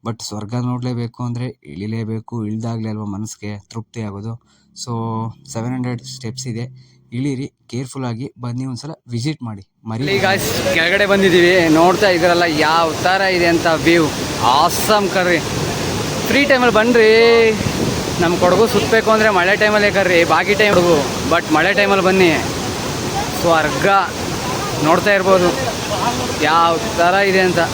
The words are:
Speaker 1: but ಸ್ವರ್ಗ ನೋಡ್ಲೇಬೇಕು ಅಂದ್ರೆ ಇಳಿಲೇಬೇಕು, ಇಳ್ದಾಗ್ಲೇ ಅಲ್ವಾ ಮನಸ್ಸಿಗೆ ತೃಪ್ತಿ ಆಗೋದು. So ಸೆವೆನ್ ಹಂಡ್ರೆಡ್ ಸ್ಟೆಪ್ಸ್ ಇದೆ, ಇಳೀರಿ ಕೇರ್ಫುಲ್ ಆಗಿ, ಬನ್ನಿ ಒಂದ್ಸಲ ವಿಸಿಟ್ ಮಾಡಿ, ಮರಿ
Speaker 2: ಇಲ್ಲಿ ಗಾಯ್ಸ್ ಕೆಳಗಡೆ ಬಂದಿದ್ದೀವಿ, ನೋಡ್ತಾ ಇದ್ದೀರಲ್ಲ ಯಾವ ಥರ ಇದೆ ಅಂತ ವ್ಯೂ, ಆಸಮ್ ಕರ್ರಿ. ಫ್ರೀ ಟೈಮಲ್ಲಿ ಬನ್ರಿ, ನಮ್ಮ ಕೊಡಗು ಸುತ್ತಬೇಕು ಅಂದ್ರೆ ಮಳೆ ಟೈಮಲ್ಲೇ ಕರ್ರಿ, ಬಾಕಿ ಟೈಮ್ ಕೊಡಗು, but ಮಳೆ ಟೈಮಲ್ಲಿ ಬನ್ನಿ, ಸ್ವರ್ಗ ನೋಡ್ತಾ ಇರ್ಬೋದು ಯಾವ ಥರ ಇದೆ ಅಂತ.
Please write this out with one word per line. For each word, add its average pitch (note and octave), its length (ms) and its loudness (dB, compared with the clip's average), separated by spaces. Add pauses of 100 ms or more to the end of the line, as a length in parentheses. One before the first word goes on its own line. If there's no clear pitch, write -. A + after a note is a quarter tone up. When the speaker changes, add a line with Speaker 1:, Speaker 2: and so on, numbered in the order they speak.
Speaker 1:
but A#2 200 -8
ಸ್ವರ್ಗ G#2 300 -10
ನೋಡ್ಲೇಬೇಕು B2 680 -6
ಅಂದ್ರೆ B2 400 -8
ಇಳಿಲೇಬೇಕು, A2 840 -8
ಇಳ್ದಾಗ್ಲೇ A2 420 -6
ಅಲ್ವಾ G#2+ 160 -8
ಮನಸ್ಸಿಗೆ G#2 540 -10
ತೃಪ್ತಿ A2+ 440 -14
ಆಗೋದು. G#2 400 -10 (420)
So A#2+ 80 -8 (600)
ಸೆವೆನ್ A#2 200 -6
ಹಂಡ್ರೆಡ್ B2 300 -6
ಸ್ಟೆಪ್ಸ್ - 440 -12
ಇದೆ, A#2 180 -8 (480)
ಇಳೀರಿ C3+ 400 -6 (160)
ಕೇರ್ಫುಲ್ B2+ 360 -8
ಆಗಿ, A#2+ 260 -8 (100)
ಬನ್ನಿ B2 260 -6
ಒಂದ್ಸಲ C3+ 240 -10 (180)
ವಿಸಿಟ್ B2 340 -6
ಮಾಡಿ, G#2+ 260 -12 (160)
ಮರಿ A2+ 140 -6
Speaker 2:
ಇಲ್ಲಿ F3+ 200 -2
ಗಾಯ್ಸ್ F#3 560 0
ಕೆಳಗಡೆ F3 320 2
ಬಂದಿದ್ದೀವಿ, F3+ 600 4
ನೋಡ್ತಾ F3 400 4
ಇದ್ದೀರಲ್ಲ F3 380 2
ಯಾವ D#3+ 460 2 (100)
ಥರ F#3 180 2
ಇದೆ F#3 260 2
ಅಂತ E3+ 200 2
ವ್ಯೂ, D#3+ 380 4 (380)
ಆಸಮ್ E3+ 680 2
ಕರ್ರಿ. F3 280 0 (880)
ಫ್ರೀ C4+ 180 2
ಟೈಮಲ್ಲಿ B3 300 0
ಬನ್ರಿ, A3 380 4 (1080)
ನಮ್ಮ F3 180 0
ಕೊಡಗು F3+ 280 4
ಸುತ್ತಬೇಕು G#3+ 440 0
ಅಂದ್ರೆ G#3+ 200 4
ಮಳೆ F#3 260 2
ಟೈಮಲ್ಲೇ G#3 340 2
ಕರ್ರಿ, F3+ 340 2
ಬಾಕಿ F3 300 2
ಟೈಮ್ G#3 200 2
ಕೊಡಗು, F3 220 4 (340)
but D#3+ 240 2
ಮಳೆ F3 200 2
ಟೈಮಲ್ಲಿ G3 300 2
ಬನ್ನಿ, F#3 280 4 (1080)
ಸ್ವರ್ಗ D#3 460 0 (1000)
ನೋಡ್ತಾ F3+ 300 4
ಇರ್ಬೋದು F#3 340 2 (920)
ಯಾವ E3 340 2
ಥರ F3 380 0
ಇದೆ G3 260 2
ಅಂತ. F3+ 180 2 (160)